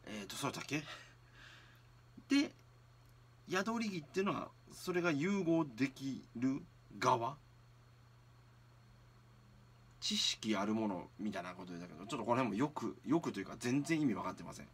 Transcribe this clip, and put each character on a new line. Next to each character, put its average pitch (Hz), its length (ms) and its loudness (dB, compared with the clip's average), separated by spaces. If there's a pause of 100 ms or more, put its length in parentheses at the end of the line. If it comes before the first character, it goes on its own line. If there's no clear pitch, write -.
え 107 160 -8
ー - 40 -8
っ - 20 -14
と、 - 80 -10
そ 139 140 -2
う - 20 -2
だ 127 100 -8
っ - 60 -8
け？ 147 160 -2 (1500)
で、 277 220 4 (960)
宿 208 300 0
り 220 100 0
木 185 80 -4
っ 147 60 -6
て - 160 -2
い 196 40 2
う 202 40 2
の 160 60 2
は、 107 160 -4 (220)
そ - 220 -6
れ 175 80 4
が 170 100 4
融 185 300 2
合 165 240 4
で 131 220 0
き 135 360 -6 (120)
る 127 260 0 (380)
側？ 123 380 2 (2750)
知 208 160 0
識 - 380 2
あ 98 80 2
る 107 120 4
も 110 120 2
の 87 200 -2 (120)
み 101 120 -2
た 90 80 -4
い 87 40 -6
な 90 100 -8
こ 92 120 -12
と 90 80 -10
だ 85 140 -8
け 82 60 -14
ど、 85 120 -12
ち 135 80 -6
ょ 139 40 -2
っ - 20 -2
と 101 60 -4
こ 120 100 6
の 131 80 4
辺 117 60 2
も 98 60 0
よ 139 120 2
く、 113 280 -4 (120)
よ 156 120 4
く 131 120 -2
と 98 80 -4
い 92 40 -4
う - 40 -4
か - 100 -10
全 131 260 2
然 156 180 2
意 151 40 4
味 113 80 4
分 90 100 -2
か 92 80 -2
っ 87 40 -8
て 85 80 -12
ま 92 100 -10
せ - 80 -12
ん。 - 120 -14